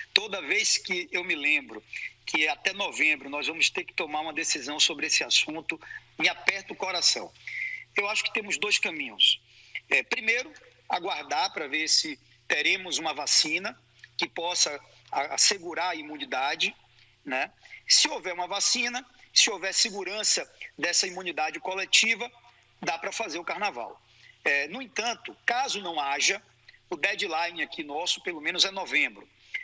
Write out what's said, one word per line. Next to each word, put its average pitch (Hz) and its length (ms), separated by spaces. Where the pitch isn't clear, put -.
Toda 196 260
vez 190 380
que 180 320
eu 180 140
me 180 100
lembro 143 480
que 156 220
até 156 260
novembro 151 560
nós 147 200
vamos 160 200
ter 185 140
que - 100
tomar 151 280
uma 160 120
decisão 151 460
sobre 151 300
esse 147 160
assunto, 156 540
me 165 120
aperta 190 440
o - 40
coração. 180 560
Eu 202 120
acho 214 140
que - 100
temos 208 260
dois 202 200
caminhos. 139 600
É, 135 140
primeiro, 240 480
aguardar 165 640
pra 156 140
ver 156 220
se 151 280
teremos 170 500
uma 156 160
vacina 160 640
que 165 120
possa 165 500
a-, 139 240
assegurar 170 560
a 170 40
imunidade, 147 800
né? 131 260
Se - 220
houver 185 260
uma 180 120
vacina, 240 580
se - 160
houver 190 240
segurança 196 760
dessa 170 300
imunidade 170 540
coletiva, 196 680
dá 170 180
pra 190 140
fazer 175 260
o 170 60
carnaval. 165 540
É, 143 240
no 240 140
entanto, 226 520
caso 240 340
não 170 180
haja, 147 440
o 180 60
deadline 175 640
aqui 156 200
nosso, 151 400
pelo 165 180
menos, 170 240
é 202 60
novembro. 147 560